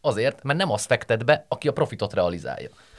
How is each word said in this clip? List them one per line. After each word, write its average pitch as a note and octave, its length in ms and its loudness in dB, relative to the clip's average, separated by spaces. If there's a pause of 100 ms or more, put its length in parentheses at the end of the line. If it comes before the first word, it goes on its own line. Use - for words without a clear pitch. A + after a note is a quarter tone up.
azért, B2 420 0
mert C#3+ 160 -2
nem F#3 120 0
az - 140 -2
fektet A#2 400 0
be, D3 240 4
aki - 200 -2
a - 40 0
profitot - 400 -2
realizálja. F2 560 -2 (300)